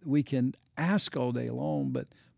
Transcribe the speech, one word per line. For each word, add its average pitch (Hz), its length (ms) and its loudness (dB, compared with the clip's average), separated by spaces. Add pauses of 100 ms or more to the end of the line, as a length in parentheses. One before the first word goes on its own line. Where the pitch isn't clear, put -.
we 143 200 2
can 127 320 0 (200)
ask 180 400 0
all 123 160 0
day 120 200 -2
long, 139 400 -2
but 127 160 -4 (300)